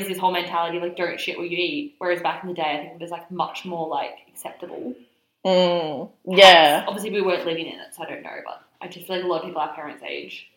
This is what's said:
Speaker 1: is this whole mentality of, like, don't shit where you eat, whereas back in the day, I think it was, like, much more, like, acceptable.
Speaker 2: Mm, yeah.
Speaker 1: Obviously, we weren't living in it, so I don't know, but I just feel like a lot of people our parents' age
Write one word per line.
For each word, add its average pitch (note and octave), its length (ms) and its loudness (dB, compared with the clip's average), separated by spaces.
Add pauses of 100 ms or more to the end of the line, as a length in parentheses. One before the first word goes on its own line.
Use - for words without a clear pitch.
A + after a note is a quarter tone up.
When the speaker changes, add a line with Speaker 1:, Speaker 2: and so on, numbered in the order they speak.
Speaker 1:
is F#3+ 80 -4
this F#3 100 -6
whole F#3 140 2
mentality F3 460 -2
of, F3 40 -4
like, F3 140 -6
don't E3+ 240 -4
shit F3+ 160 -6
where F3 100 -6
you E3+ 100 -6
eat, D3 420 -4
whereas F3 240 -2
back E3 200 -4
in F#3 60 -10
the F3+ 60 -8
day, E3+ 80 -4
I D3+ 160 -2
think - 160 -12
it E3 60 -20
was, E3+ 120 -12
like, E3+ 180 -12
much - 340 -6
more, E3+ 240 -6
like, C#3+ 280 -6 (120)
acceptable. - 640 -12 (500)
Speaker 2:
Mm, F3 680 2 (160)
yeah. F3 640 10
Speaker 1:
Obviously, G3+ 220 -6
we G3+ 100 0
weren't F3+ 260 0
living E3 200 -4
in - 120 -14
it, - 160 -20
so E3+ 80 -16
I D#3 60 -8
don't G#2 140 -12
know, - 220 -14
but - 180 -14 (180)
I F#3 80 -12
just F3 180 -16
feel F#3 100 -4
like F3+ 80 -4
a F3+ 40 -2
lot E3 140 0
of - 40 -12
people E3+ 140 -6
our D#3 140 -4
parents' D3+ 280 -14
age D3 540 -12